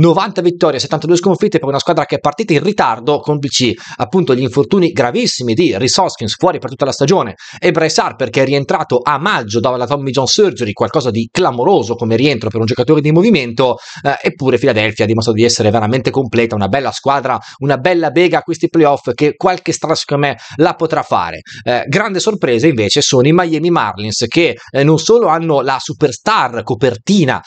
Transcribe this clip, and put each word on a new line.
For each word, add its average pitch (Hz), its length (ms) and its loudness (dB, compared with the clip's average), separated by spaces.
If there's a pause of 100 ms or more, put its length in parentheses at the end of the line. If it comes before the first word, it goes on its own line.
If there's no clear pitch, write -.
novanta 185 400 2
vittorie, 170 400 0
settantadue 160 340 -2
sconfitte 175 460 0
per 135 80 -6
una 139 100 0
squadra 156 260 0
che 143 120 -4
è - 20 -2
partita 147 340 -2
in 143 120 2
ritardo, 147 560 0
complici 139 520 -2 (260)
appunto 151 360 0
gli 123 80 2
infortuni 143 480 2
gravissimi 127 640 -2
di 123 240 2
Rhys 123 200 0
Hoskins 151 380 -2
fuori 165 220 0
per 123 120 -10
tutta 131 140 -6
la 135 60 0
stagione 139 440 0 (260)
e 175 100 2
Bryce 160 300 0
Harper 135 280 -4
che 135 140 0
è - 20 2
rientrato 139 600 0
a 143 160 0
maggio 135 400 -2
dalla 123 260 -2
Tommy 139 240 -4
John 131 160 0
surgery, 143 460 0
qualcosa - 240 -2
di 117 340 -2
clamoroso 131 640 0
come 113 220 0
rientro 131 320 0
per 113 100 -4
un 113 60 0
giocatore 127 380 2
di 151 100 2
movimento, 135 640 2 (260)
eh, 143 200 -2
eppure 131 340 0
Philadelphia 110 480 0
ha - 20 2
dimostrato 113 300 0
di 113 80 4
essere 117 240 2
veramente 110 400 0
completa, 117 460 -2
una 101 140 -2
bella 127 220 -2
squadra, 131 480 -2 (200)
una 135 180 0
bella 165 340 0
bega 160 280 2
a - 20 -4
questi 165 280 -2
playoff 143 440 2
che 147 240 0
qualche - 360 -2
strascico 156 420 -4
a - 20 2
me 143 200 -2 (180)
la 165 180 2
potrà 160 300 -2
fare. 85 380 -4 (220)
Eh, 120 240 -2
grande 196 320 -2
sorpresa 151 480 0
invece 123 360 2
sono 135 260 2
i 156 60 4
Miami 170 340 0
Marlins 107 580 -2
che, 147 280 2 (160)
eh, 135 140 2
non 151 140 4
solo 226 280 4
hanno 160 340 0
la 131 180 -2
superstar 131 840 -2
copertina, 123 840 0